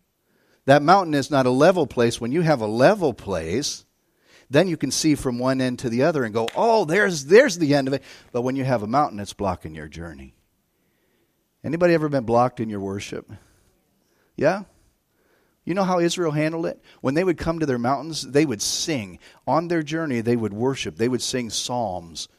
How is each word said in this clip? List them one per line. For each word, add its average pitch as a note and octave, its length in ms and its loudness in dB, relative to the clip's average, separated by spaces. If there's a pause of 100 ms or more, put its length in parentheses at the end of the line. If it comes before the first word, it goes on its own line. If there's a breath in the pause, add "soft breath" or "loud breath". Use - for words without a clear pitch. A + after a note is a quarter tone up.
(640)
That C#3+ 160 8
mountain E3+ 320 4
is C#3 180 -2
not C3+ 140 4
a B2+ 60 4
level D#3 360 4
place. A#2 320 0
When A#2 140 -4
you F3 80 0
have D#3 180 2
a A2 80 -2
level C#3 460 4
place, F#2 720 -4 (640 soft breath)
then D#3 160 4
you E3 100 -2
can C#3 120 -4
see D3+ 240 2
from B2+ 240 -2
one C3 240 0
end B2 160 -2
to B2+ 120 -6
the A#2 120 0
other D3+ 220 2
and A2 100 -4
go, A2+ 220 0
"Oh, A3 280 2
there's, E3+ 420 0
there's F#3+ 340 6
the D3 160 2
end C3+ 120 0
of C3+ 60 -2
it." C3+ 80 -4 (300 loud breath)
But A#2+ 100 -2
when C3 140 -2
you C3+ 80 -2
have B2+ 180 0
a G#2 60 -6
mountain, A#2+ 320 0
it's G2+ 140 -10
blocking F2+ 420 -6
your D#2 120 -12
journey. D2 460 -16 (1300)
Anybody E3+ 300 2
ever D#3 160 0
been C3+ 140 -2
blocked A#2 360 2
in A2+ 80 -4
your G#2 120 -6
worship? G2 520 -8 (1040 soft breath)
Yeah? F#3 280 -2 (1040)
You E3 100 -4
know G3 80 0
how F3+ 160 0
Israel E3+ 320 0
handled D#3 340 -2
it? - 160 -8 (200 soft breath)
When C3 120 -2
they E3 100 0
would F3+ 140 0
come E3 220 -4
to D#3 80 -2
their B2+ 100 0
mountains, C#3 460 -4
they C#3 200 2
would A#2 200 -2
sing. G2+ 560 -6 (260 soft breath)
On D#3 220 0
their E3 160 -2
journey, D3+ 380 -4
they A#2+ 140 0
would G#2+ 180 -4
worship. A2+ 420 -4
They A#2 140 0
would B2 120 -2
sing B2 300 -6
psalms, F2+ 760 -8 (120)